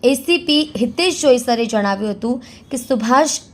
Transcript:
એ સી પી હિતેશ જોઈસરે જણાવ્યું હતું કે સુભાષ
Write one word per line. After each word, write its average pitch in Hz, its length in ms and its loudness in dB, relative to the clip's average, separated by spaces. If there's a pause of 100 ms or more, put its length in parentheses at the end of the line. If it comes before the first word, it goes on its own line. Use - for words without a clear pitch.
એ 262 100 4
સી 330 240 0
પી 302 320 0 (120)
હિતેશ 339 400 -2
જોઈસરે 247 440 2
જણાવ્યું 208 460 -2
હતું 240 320 -4 (280)
કે 269 60 -6
સુભાષ 247 640 0 (140)